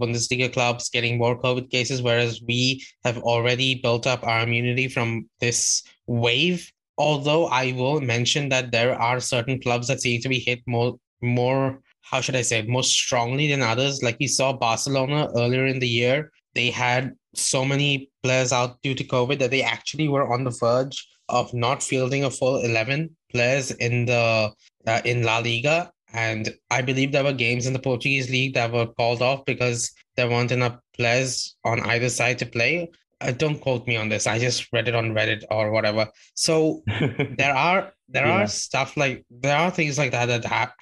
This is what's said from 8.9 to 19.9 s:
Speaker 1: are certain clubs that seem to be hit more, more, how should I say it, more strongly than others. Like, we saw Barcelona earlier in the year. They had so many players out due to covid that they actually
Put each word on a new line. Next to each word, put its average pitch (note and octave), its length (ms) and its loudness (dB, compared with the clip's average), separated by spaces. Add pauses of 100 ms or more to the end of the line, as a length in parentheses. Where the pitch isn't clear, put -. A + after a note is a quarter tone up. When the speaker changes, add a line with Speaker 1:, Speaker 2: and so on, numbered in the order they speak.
Speaker 1:
are B2+ 120 0
certain B2+ 400 -2
clubs A#2+ 260 0
that C3+ 140 -2
seem A#2+ 200 0
to C3 80 -4
be B2+ 100 0
hit B2 280 -2
more, A#2+ 280 0 (260)
more, B2+ 580 0 (320)
how C3 100 0
should C3 140 -4
I B2 80 2
say A#2 160 0
it, G#2+ 100 -4
more B2 140 2
strongly C3 680 0
than C#3 100 2
others. B2 420 0
Like, A#2+ 160 0
we C#3 80 0
saw C3+ 260 2
Barcelona C3 840 0
earlier B2 300 2
in C3 140 0
the B2+ 80 0
year. B2 440 2 (220)
They A#2+ 160 0
had B2 440 0 (200)
so - 320 0
many C#3 440 0 (140)
players B2+ 300 2
out B2 300 -2
due C3+ 120 -2
to C3+ 80 -6 (120)
covid B2+ 240 0
that B2+ 120 2
they C3 120 0
actually A#2 440 -2